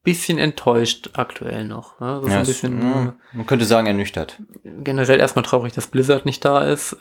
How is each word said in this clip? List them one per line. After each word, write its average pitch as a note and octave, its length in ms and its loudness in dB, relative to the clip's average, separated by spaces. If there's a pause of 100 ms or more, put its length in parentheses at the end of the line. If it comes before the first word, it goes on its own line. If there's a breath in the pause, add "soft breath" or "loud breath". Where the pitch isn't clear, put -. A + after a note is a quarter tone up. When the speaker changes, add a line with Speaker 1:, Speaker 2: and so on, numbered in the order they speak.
Speaker 1:
bisschen F3 340 0
enttäuscht B2 760 0
aktuell A#2+ 520 -6
noch, A#2 360 -12
ne? C3+ 200 -6
Das C3+ 40 -4
ist C3 60 0
Speaker 2:
Ja, G2+ 40 4
Speaker 1:
ein G2+ 60 2
Speaker 2:
es, B2+ 80 0
Speaker 1:
bisschen, B2+ 320 -2
Speaker 2:
ja, B2+ 240 2
Speaker 1:
äh, B2 60 -4 (200 soft breath)
Speaker 2:
man A2+ 140 -8
könnte A#2+ 180 2
sagen, A2+ 240 4
ernüchtert. G2 540 -4 (420)
Speaker 1:
generell C3+ 380 4
erstmal A#2+ 240 2
traurig, A#2+ 260 0
dass - 160 -6
Blizzard C3 380 2
nicht C3+ 180 -2
da C#3+ 220 4
ist. C#3+ 360 -2